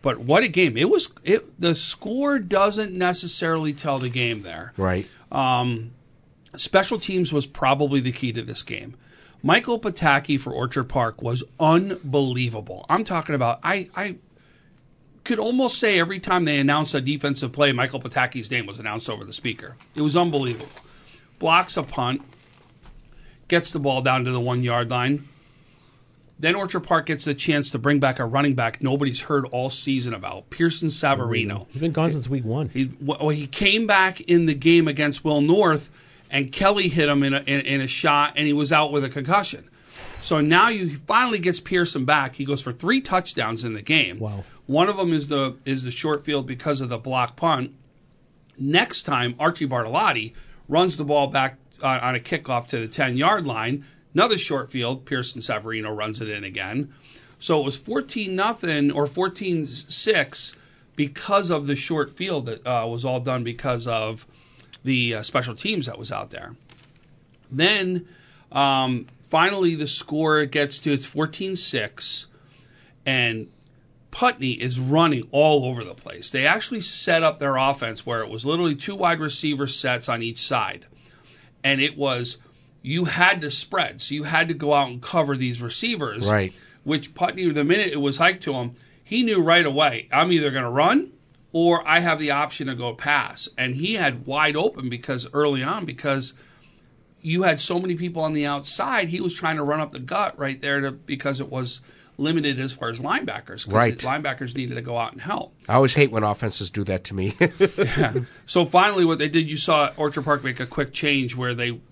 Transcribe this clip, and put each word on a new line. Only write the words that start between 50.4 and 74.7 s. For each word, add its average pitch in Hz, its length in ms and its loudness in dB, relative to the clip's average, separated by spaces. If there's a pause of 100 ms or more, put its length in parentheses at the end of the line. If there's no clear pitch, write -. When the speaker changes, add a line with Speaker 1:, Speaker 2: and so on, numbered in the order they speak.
Speaker 1:
runs 160 280 2
the 156 80 -6
ball 143 240 2
back, 135 300 0 (240)
uh, 131 200 0
on 127 140 0
a 120 40 -2
kickoff 127 480 -4
to 123 120 -4
the 113 80 -6
ten-yard 147 580 0
line. 123 380 -4 (300)
Another 208 240 4
short 131 320 -4
field, 127 360 -4
Pearson 127 340 -6
Savarino 107 540 -4
runs 107 260 -6
it 110 80 -6
in 104 160 -8
again. 98 480 -6 (460)
So 160 220 2
it 139 40 0
was 139 140 -4
fourteen 214 580 -4
nothing 170 560 2
or 147 140 2
fourteen 180 600 -2
six - 880 -2 (420)
because 175 540 0
of 147 160 0
the 143 80 0
short 143 360 -2
field 175 360 -4
that, 113 200 -10
uh, 120 220 0
was 117 160 -6
all 127 160 -2
done 127 220 -2
because 117 460 -4
of 113 380 -4 (580)
the, 123 320 0
uh, 107 60 -6
special 120 320 -2
teams 185 320 -2
that 104 120 -12
was 110 140 -10
out 101 180 -8
there. - 220 -14 (1000)
Then, 185 560 0 (460)
um, 135 540 2 (160)
finally 180 520 2
the 151 140 -4
score 151 560 2
gets 143 360 0
to, 143 120 0
it's 135 140 -2
fourteen 160 500 -4
six, - 720 -4 (800)
and 120 420 0 (640)
Putney 135 420 0
is 123 260 -4